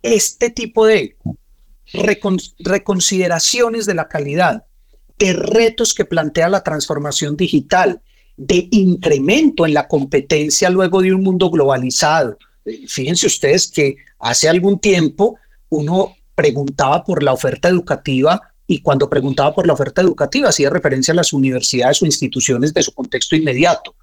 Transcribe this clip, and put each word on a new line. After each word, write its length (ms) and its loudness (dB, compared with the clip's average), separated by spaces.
este 480 0
tipo 360 -2
de 300 2
recon-, 480 -2
reconsideraciones 1300 -2
de 100 -2
la 140 -6
calidad, 560 -2
de 160 2
retos 600 0
que 100 -4
plantea 460 0
la 140 0
transformación 760 -4
digital, 640 0
de 360 -2
incremento 960 2
en 80 0
la 140 0
competencia 840 0
luego 320 2
de 120 2
un 100 0
mundo 260 2
globalizado. 880 0
Eh, 240 -12
fíjense 400 -2
ustedes 420 0
que 280 0
hace 300 -2
algún 320 2
tiempo 580 2
uno 480 -2
preguntaba 680 0
por 180 -2
la 120 2
oferta 340 -2
educativa 760 0
y 140 -2
cuando 300 0
preguntaba 440 0
por 140 0
la 60 4
oferta 280 -2
educativa 460 0
hacía 220 2
referencia 420 -2
a 40 2
las 180 0
universidades 680 0
o 40 2
instituciones 680 -2
de 80 0
su 120 -2
contexto 420 -4
inmediato. 680 0